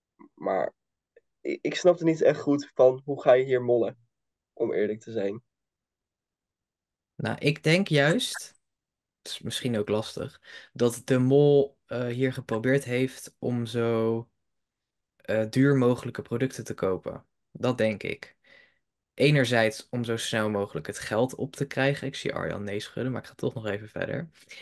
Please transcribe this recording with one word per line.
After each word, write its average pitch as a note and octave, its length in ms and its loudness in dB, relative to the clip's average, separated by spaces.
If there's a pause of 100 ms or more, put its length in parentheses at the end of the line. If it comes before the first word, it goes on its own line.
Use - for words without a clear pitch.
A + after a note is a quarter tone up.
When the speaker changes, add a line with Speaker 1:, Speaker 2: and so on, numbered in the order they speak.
(340)
Speaker 1:
Maar F#2 400 -2 (680)
ik, - 220 -6
ik D3+ 120 -2
snapte F3 300 2
niet D#3+ 180 2
echt - 180 4
goed C#3+ 340 0
van: C3 300 4
hoe C#3 180 -6
ga C3+ 100 6
je C3 120 6
hier B2+ 180 0
mollen, A#2+ 360 0 (540)
om A2+ 200 -2
eerlijk G#2+ 280 -2
te A2+ 120 -16
zijn. G#2 300 -4 (1700)
Speaker 2:
Nou, A2+ 240 -4
ik D3+ 240 0
denk F3 260 2
juist, D#3 680 0 (680)
het - 100 -12
is - 80 -12
misschien A2+ 380 -4
ook G#2 100 -2
lastig, - 520 -4 (320)
dat A#2 320 0
de C3 140 2
mol C#3 600 6 (140)
eh, B2 140 -4
hier B2 260 0
geprobeerd B2+ 520 0
heeft B2+ 540 -4
om B2 280 -4
zo, A2+ 600 0 (880)
eh, A2 340 -2
duur C3+ 260 4
mogelijke B2 460 0
producten B2+ 420 -4
te - 100 -8
kopen. F#2 520 -4 (240)
Dat B2 280 -4
denk A2 240 0
ik. - 340 -10 (760)
Enerzijds B2 760 2
om A#2+ 140 -4
zo A#2 120 -4
snel A2 340 -2
mogelijk G2+ 360 -4
het - 120 -8
geld A2 360 -2
op - 220 -8
te C#3+ 100 -4
krijgen. C3+ 400 -2
Ik C3+ 80 -8
zie - 200 -6
Arjan F2+ 300 -6
nee G2+ 160 -6
schudden, B2 320 -6
maar A2 100 -6
ik - 60 -20
ga - 60 -20
toch B2 200 -4
nog A2 120 -8
even G#2 220 -6
verder. - 400 -6 (340)